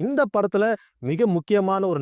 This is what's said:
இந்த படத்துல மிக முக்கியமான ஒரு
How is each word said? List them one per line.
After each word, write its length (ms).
இந்த 140
படத்துல 400
மிக 160
முக்கியமான 600
ஒரு 140